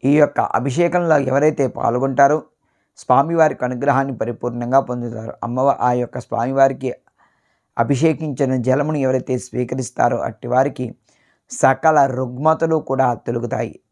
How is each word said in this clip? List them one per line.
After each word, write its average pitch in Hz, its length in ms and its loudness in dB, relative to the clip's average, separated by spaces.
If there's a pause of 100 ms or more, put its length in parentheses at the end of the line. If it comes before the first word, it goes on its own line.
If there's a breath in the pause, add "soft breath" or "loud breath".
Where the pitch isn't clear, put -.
ఈ 143 140 4
యొక్క 143 220 2
అభిషేకంలో 160 760 0
ఎవరైతే 139 480 2
పాల్గొంటారో 135 760 0 (540)
స్వామివారికి 151 680 2
అనుగ్రహాన్ని 131 520 0
పరిపూర్ణంగా 120 640 0
పొందుతారు. 120 540 -6 (100)
అమ్మవ-, 127 360 0
ఆ 123 120 2
యొక్క 123 280 -4
స్వామివారికి 131 720 0 (840)
అభిషేకించిన 139 800 0
జలమును 135 400 0
ఎవరైతే 131 420 -2
స్వీకరిస్తారో 123 800 -2
అట్టివారికి 120 760 -2 (560)
సకల 139 560 2
రుగ్మతలు 135 680 0
కూడా 131 380 0
తొలగుతాయి. 117 680 -6 (120)